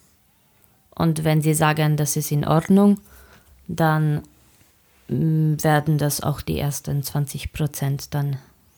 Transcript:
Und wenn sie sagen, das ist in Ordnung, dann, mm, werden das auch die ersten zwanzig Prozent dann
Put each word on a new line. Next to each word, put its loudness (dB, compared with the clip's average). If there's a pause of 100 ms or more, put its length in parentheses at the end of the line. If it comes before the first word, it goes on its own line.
(960)
Und 0
wenn 2
sie 2
sagen, 2
das -2
ist -4
in 0
Ordnung, 4 (720)
dann, 0 (840)
mm, 2
werden 2
das -2
auch -2
die -4
ersten -4
zwanzig -6
Prozent -6
dann -4 (400)